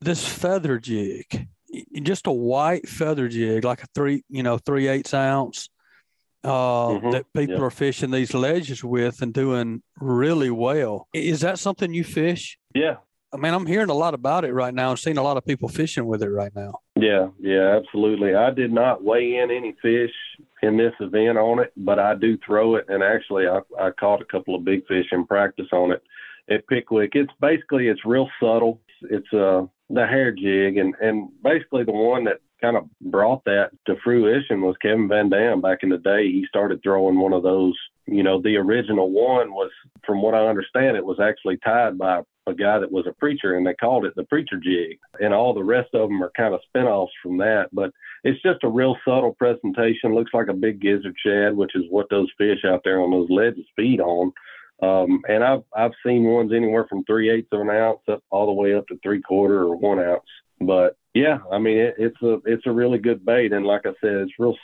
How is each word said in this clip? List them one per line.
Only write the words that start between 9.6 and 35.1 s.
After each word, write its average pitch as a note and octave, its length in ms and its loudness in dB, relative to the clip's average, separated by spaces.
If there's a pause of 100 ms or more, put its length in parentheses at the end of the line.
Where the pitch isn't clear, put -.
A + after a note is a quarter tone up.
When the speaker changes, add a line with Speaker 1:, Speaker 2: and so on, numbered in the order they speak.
Speaker 1:
really C3+ 500 0
well. A#2+ 640 -2
I-, - 20 -6
is D#3 220 -2
that F3+ 180 -2
something F#3 340 -4
you E3+ 120 -4
fish? E3 540 -4 (180)
Speaker 2:
Yeah. D3 220 0 (360)
Speaker 1:
I C#3 40 -10
mean, D#3 140 0
I'm F3+ 140 -2
hearing F#3+ 240 0
a C#3+ 40 0
lot D#3+ 200 0
about D3 300 -2
it B2+ 80 -4
right B2+ 200 -2
now B2+ 180 -2
and B2 80 -4
seeing D#3 200 -4
a C3+ 40 0
lot C#3 140 0
of B2 80 -4
people C#3 240 -4
fishing D#3 380 -4
with A2 160 -2
it G#2 80 -2
right G2+ 240 -4
now. G2+ 240 -12 (160)
Speaker 2:
Yeah, G2+ 340 2 (120)
yeah, F#2+ 360 2
absolutely. G#2 580 0
I A#2 160 2
did B2 220 -2
not A#2 300 0
weigh A#2+ 340 0
in B2 140 0
any A#2+ 320 -6
fish A#2 300 0 (500)
in G#2+ 160 2
this A#2 220 2
event G#2+ 360 0
on A2+ 220 2
it, - 180 -2
but F#2+ 220 0
I G#2 160 2
do A2 320 0
throw A2 300 2
it, - 120 -4
and G2 140 -2
actually G2 440 0
I, F#2 120 0 (200)
I F#2 120 0
caught G2+ 320 0
a - 40 -20
couple F#2 280 -6
of F2 100 -4
big F#2+ 220 -2
fish F#2 260 -2
in F2 140 -2
practice G2+ 460 0
on F2+ 200 2
it - 100 -4 (460)
at G#2+ 200 -2
Pickwick. A2 460 0
It's C#3+ 260 0
basically, C#3+ 480 0
it's G#2+ 180 -2
real C3 220 2 (120)
subtle. A2+ 400 2 (220)
It's, G2+ 320 -6
uh, F#2+ 320 2 (240)
the A#2+ 160 0
hair C3 260 2
jig, G2 460 0
and, F#2+ 240 0
and G#2+ 260 0 (140)
basically C#3 420 0
the G#2+ 80 -2
one A#2 320 0
that G#2 140 -2 (240)
kind A#2 140 2
of E2+ 120 -4 (140)
brought G2 420 0
that G2+ 260 0 (160)
to F#2+ 160 0
fruition A#2+ 600 2
was F#2 180 0
Kevin G#2+ 280 0
Van G#2 200 2